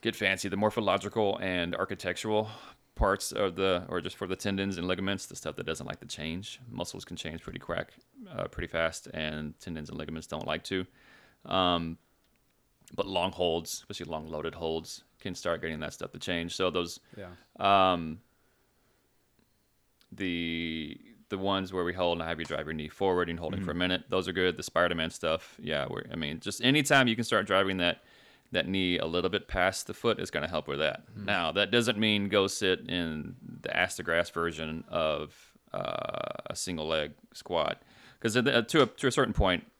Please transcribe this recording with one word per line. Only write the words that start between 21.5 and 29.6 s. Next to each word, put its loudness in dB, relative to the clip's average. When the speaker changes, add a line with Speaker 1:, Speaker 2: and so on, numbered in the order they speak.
Speaker 1:
where 0
we 0
hold 2
and -4
have -2
you -4
drive -4
your -4
knee -6
forward 2
and -4
holding -4
for -2
a -4
Speaker 2:
Mm-hmm. -2
Speaker 1:
minute, 2
those 0
are -4
good. 2
The -8
Spider-Man 2
stuff, -2
yeah. -2
We're, -6
I -6
mean, -4
just -6
anytime 6
you 4
can 0
start 2
driving 4
that, 2
that 0
knee 2
a 0
little 0
bit -2
past 2